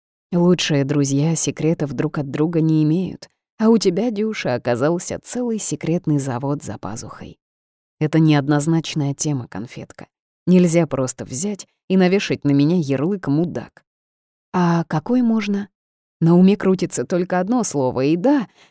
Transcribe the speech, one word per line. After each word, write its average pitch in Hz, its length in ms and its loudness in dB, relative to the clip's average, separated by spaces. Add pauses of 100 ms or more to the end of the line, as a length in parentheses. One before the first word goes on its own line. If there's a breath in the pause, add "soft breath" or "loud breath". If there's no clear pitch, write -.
(320)
«Лучшие 175 540 2
друзья 143 500 0
секретов 151 560 -2
друг 147 240 -4
от 143 140 -4
друга 160 320 0
не 156 220 2
имеют, 170 440 -2 (300)
а 220 100 2
у 226 80 6
тебя, 196 340 0
Дюша, 208 440 -4
оказался 123 680 -2
целый 240 360 -4
секретный 156 600 -2
завод 135 440 -4
за - 160 -10
пазухой». - 600 -14 (600)
Это 156 180 0
неоднозначная 147 960 2
тема, 139 340 -6
конфетка. - 600 -16 (400)
Нельзя 170 400 4
просто 131 400 -4
взять 190 400 -8 (220)
и 185 100 2
навешать 180 460 2
на 143 80 2
меня 147 260 4
ярлык 147 500 -2
«мудак». 147 560 -4 (720)
«А 170 300 2
какой 240 360 -2
можно?» 208 480 0 (520)
На 165 160 6
уме 190 200 8
крутится 185 480 -2
только 180 340 -2
одно 220 240 0
слово, 131 440 -2
и 160 100 2
да, 240 320 2 (220 soft breath)